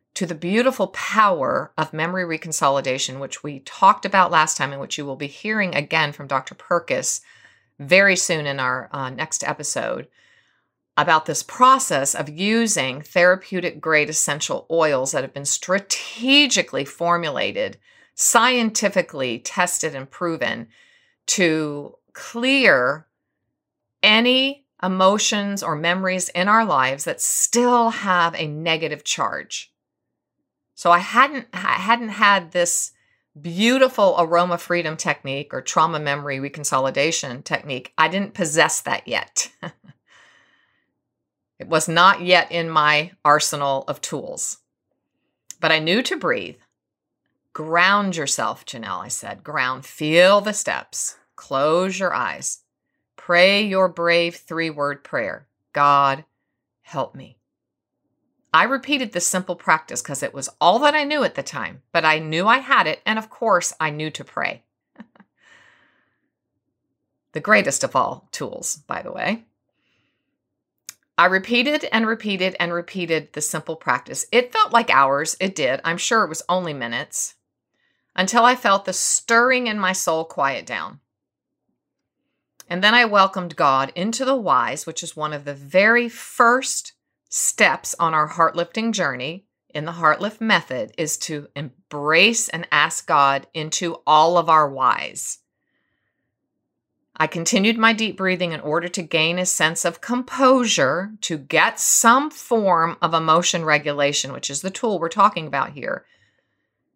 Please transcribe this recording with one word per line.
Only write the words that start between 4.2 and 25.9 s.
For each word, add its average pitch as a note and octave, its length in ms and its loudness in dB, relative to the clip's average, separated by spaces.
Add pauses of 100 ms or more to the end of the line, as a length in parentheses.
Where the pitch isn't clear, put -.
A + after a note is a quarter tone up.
last D#3+ 240 2
time C#3+ 160 -4
and C#3 80 -10
which C#3 180 -8
you C#3+ 80 -8
will C3+ 100 -8
be C#3+ 120 -8
hearing G#3 460 -4
again D3 380 0
from C#3 140 -16
Doctor - 280 -4
Perkis - 640 -4 (580)
very F#3 380 4
soon D#3+ 280 -2
in C#3 140 -4
our, B2+ 320 -4
uh, C3+ 200 -6
next - 340 -6
episode, B2+ 640 -6 (880)
about D#3 300 2
this D3+ 180 -4
process B3 720 2
of D3 120 -6
using E3+ 720 -2
therapeutic F3+ 800 0
grade D3+ 300 2
essential D3 580 -4
oils D3 440 0
that C#3 100 -2
have C3+ 100 -12
been C#3+ 120 -12
strategically G3+ 1400 0
formulated, C3 920 -2 (380)
scientifically G#3+ 1200 0
tested F3 560 -4
and C3+ 160 -12
proven A#2+ 560 -6 (600)
to D#3 680 0 (240)
clear F#3+ 880 2 (960)
any B3+ 640 2 (160)
emotions G3+ 800 0
or D#3 140 -4
memories F#3 540 -2